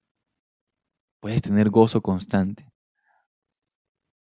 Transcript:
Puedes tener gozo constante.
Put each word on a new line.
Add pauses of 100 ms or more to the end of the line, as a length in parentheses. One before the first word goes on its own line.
(1200)
Puedes
tener
gozo
constante. (1500)